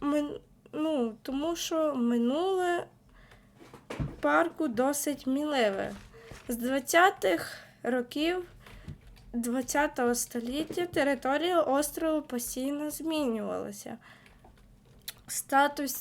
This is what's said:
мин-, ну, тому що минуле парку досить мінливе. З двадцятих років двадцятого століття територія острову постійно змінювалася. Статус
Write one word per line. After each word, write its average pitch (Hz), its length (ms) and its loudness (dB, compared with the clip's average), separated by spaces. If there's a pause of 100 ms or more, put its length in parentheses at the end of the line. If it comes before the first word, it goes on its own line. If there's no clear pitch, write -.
мин-, 294 380 0 (340)
ну, 285 480 0
тому 294 340 -2
що 311 400 0
минуле 320 920 2 (1300)
парку 311 480 2
досить 269 600 0
мінливе. 247 640 0 (560)
З 247 80 -4
двадцятих 320 1000 2 (260)
років 294 680 -2 (840)
двадцятого 247 840 0
століття 285 680 -4
територія 302 760 2
острову 302 600 2
постійно 285 680 -4
змінювалася. 226 1080 -4 (1300)
Статус 285 720 2